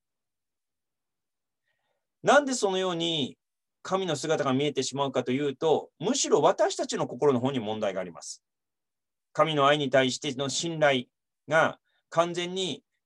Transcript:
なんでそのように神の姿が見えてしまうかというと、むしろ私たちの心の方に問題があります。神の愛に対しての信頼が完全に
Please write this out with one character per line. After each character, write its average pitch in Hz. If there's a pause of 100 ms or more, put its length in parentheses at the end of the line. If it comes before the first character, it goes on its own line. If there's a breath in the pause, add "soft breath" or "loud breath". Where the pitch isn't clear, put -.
(2250)
な 226
ん 294
で 262
そ 220
の 185
よ 185
う 175
に 165 (440)
神 190
の 156
姿 147
が 135
見 139
え 139
て 135
し 127
ま 139
う 131
か 123
と 123
い 135
う 143
と、 151
む 214
し 294
ろ 170
私 240
た 302
ち 247
の 156
心 139
の 120
方 131
に 135
問 107
題 98
が 95
あ 90
り 87
ま 76
す。 - (880)
神 156
の 143
愛 147
に 139
対 131
し 127
て 147
の 139
信 165
頼 139 (440)
が 147 (320)
完 170
全 180
に 185 (240)